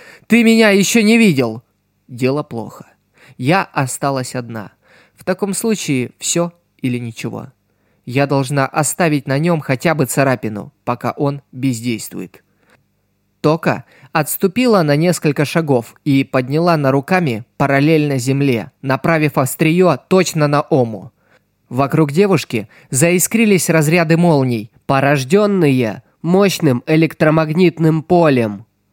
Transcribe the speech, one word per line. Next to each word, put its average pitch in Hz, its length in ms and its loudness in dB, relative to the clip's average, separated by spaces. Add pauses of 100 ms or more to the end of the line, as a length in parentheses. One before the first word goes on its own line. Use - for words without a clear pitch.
(280)
ты 233 160 4
меня 226 260 4
еще 202 320 2
не 220 160 4
видел». 131 460 2 (420)
«Дело 131 380 -4
плохо. 110 420 -14 (500)
Я 160 280 0
осталась 135 720 -6
одна. 113 340 -12 (440)
В - 100 -20
таком 190 300 -4
случае 147 640 -4
все 170 340 -4 (280)
или 123 180 -4
ничего. 117 500 -10 (580)
Я 135 220 0
должна 139 380 -2
оставить 151 600 -4
на 139 120 -2
нем 165 220 0
хотя 143 340 -2
бы 147 120 0
царапину, 117 680 -2 (120)
пока 120 260 -4
он 143 400 -4
бездействует». 117 960 -6 (960)
Тока 151 440 0 (280)
отступила 196 680 0
на 147 120 2
несколько 160 500 0
шагов 143 500 -2 (100)
и 139 180 2
подняла 147 540 0
на 139 160 2
руками 139 520 -2 (120)
параллельно 143 640 2
земле, 131 520 -2 (120)
направив 151 540 0
острие 160 600 0 (100)
точно 170 380 0
на 143 140 0
Ому. 117 500 -2 (580)
Вокруг 139 440 0
девушки 156 560 0 (220)
заискрились 180 800 0
разряды 160 480 2
молний, 135 560 0 (140)
порожденные 139 1160 2 (200)
мощным 165 640 2
электромагнитным 160 1160 2
полем. 127 600 2 (280)